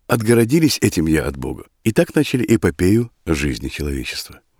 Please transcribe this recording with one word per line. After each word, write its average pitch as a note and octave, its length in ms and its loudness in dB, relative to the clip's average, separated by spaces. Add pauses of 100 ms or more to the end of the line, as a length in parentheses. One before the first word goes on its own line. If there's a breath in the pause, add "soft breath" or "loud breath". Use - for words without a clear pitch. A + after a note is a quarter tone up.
отгородились A#2 720 2
этим F#2 240 0
«я» D#2 200 0
от C#2 120 -6
Бога C2 300 -10 (160)
и A2 80 -2
так - 240 0
начали C3 320 0
эпопею G#2+ 640 2 (160)
жизни C2+ 420 -2
человечества. - 720 -8 (180)